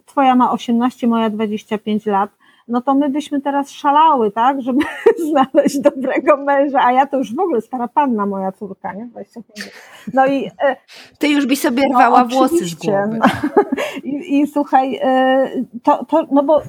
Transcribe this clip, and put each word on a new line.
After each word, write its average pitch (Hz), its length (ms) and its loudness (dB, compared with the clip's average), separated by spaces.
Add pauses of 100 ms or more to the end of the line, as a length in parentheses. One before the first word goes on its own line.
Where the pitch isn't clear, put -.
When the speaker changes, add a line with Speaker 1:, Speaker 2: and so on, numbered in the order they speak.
Speaker 1:
Twoja 262 280 2
ma 247 180 4
osiemnaście, 240 540 -2
moja 226 240 0
dwadzieścia 214 480 -6
pięć 208 280 -4
lat. 202 240 0 (380)
No 240 120 -2
to 269 140 0
my 285 140 2
byśmy 285 320 -4
teraz 277 300 -4
szalały, 285 600 2
tak? 247 320 0
Żeby 254 180 0 (260)
<laughs> 440 240 2
znaleźć 285 500 2
dobrego 277 560 0
męża, 277 480 0
a 247 80 4
ja 262 140 2
to 277 100 -6
już 226 180 -4
w 277 60 -6
ogóle 339 200 -2
stara 240 280 -8
panna, 233 380 0
moja 190 260 -4
córka, 190 400 -14
nie? 214 140 -14
Dwadzieścia 208 360 -18
pięć 208 240 -18
lat. - 80 -20 (400)
No 262 120 4
i, 269 200 -2
e, 269 300 -2 (420)
Speaker 2:
Ty 294 100 0
już 285 180 2
byś 269 140 -2
sobie 269 280 0
Speaker 1:
no, 247 100 2
Speaker 2:
rwała 247 260 4
włosy 262 300 0
z 339 40 2
Speaker 1:
oczywiście. 180 340 -4
Speaker 2:
głowy. 208 260 -2
Speaker 1:
No. 262 80 2 (760)
<laughs> 254 60 -8
I, 285 300 -2
i 294 60 2
słuchaj, 277 560 -2
e, 262 460 2 (340)
to, 285 220 0
to, 311 260 0
no 277 120 4
bo, 294 260 2